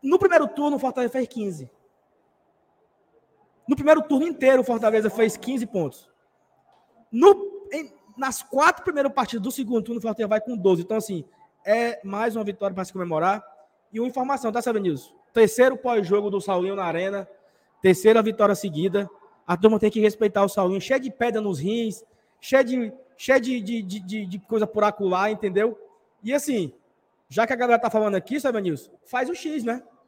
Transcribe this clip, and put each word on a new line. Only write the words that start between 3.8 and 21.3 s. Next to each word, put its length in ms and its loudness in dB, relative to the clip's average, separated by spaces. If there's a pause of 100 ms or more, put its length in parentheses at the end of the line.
turno 240 0
inteiro, 340 4
o 20 2
Fortaleza 460 0
fez 260 0
quinze 300 -6
pontos. 420 -6 (1040)
No, 600 4
em, 200 -8 (240)
nas 280 -6
quatro 400 2
primeiras 280 0
partidas 300 -4
do 100 -6
segundo 300 -4
turno, 160 -8
o 40 -8
Fortaleza 260 -4
vai 120 2
com 160 -8
doze. 280 2
Então, 140 -4
assim, 280 -6 (400)
é 380 0
mais 320 -4
uma 80 -4
vitória 320 -6
pra 100 -4
se 80 -20
comemorar. 500 -2 (480)
E 80 -8
uma 80 -2
informação, 440 -4
tá, 100 -4
Sabe 180 -2
News? 360 -6 (180)
Terceiro 420 6
pós-jogo 540 0
do 100 -2
Saulinho 360 -2
na 100 -4
Arena. 420 -4 (540)
Terceira 400 6
vitória 320 2
seguida. 560 -4 (380)
A 100 0
turma 220 6
tem 100 2
que 100 -4
respeitar 440 2
o 60 2
Saulinho. 320 0
Cheio 180 -2
de 100 -8
pedra 320 -2